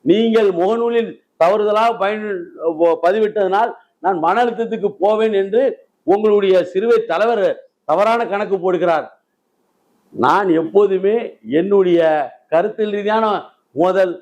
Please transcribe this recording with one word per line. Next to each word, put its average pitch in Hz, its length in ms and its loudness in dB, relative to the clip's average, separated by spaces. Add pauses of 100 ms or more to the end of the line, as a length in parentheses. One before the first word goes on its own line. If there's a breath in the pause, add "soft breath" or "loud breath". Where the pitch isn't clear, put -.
நீங்கள் 214 540 2
முகநூலில் 226 520 -2 (320)
தவறுதலாக 214 480 2 (120)
பயன், 214 240 -4 (800)
பதிவிட்டதனால் 208 680 0 (340 soft breath)
நான் 185 200 0
மன 185 180 2
அழுத்தத்துக்கு 214 480 -4 (120)
போவேன் 214 400 0
என்று 202 200 0 (440)
உங்களுடைய 208 480 2 (180)
சிறுவை 226 260 2 (140)
தலைவர் 214 340 0 (440)
தவறான 214 300 2 (120)
கணக்கு 196 260 -4
போடுகிறார். 170 480 0 (1080)
நான் 175 340 0 (120)
எப்போதுமே 190 560 0 (440)
என்னுடைய 185 400 2 (520)
கருத்தியல் 208 440 -2
ரீதியான 214 300 -2 (540)
மோதல் 185 420 2